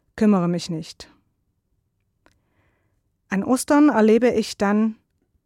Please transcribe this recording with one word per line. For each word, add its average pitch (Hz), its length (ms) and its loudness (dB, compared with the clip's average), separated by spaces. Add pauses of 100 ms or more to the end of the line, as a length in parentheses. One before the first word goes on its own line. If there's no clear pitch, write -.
(160)
kümmere 196 320 2
mich 175 200 -6
nicht. - 400 -12 (2250)
An 190 160 -4
Ostern 294 440 2
erlebe 220 420 2
ich - 280 -4
dann, 214 380 -2 (500)